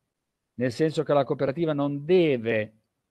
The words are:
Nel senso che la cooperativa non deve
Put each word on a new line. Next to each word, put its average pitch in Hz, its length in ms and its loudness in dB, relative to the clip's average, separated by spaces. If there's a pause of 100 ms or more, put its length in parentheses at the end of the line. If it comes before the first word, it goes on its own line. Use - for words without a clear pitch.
(540)
Nel 123 180 -2
senso 156 300 0
che 147 100 0
la 143 120 4
cooperativa 143 480 -2
non 143 320 -2
deve 123 760 0 (300)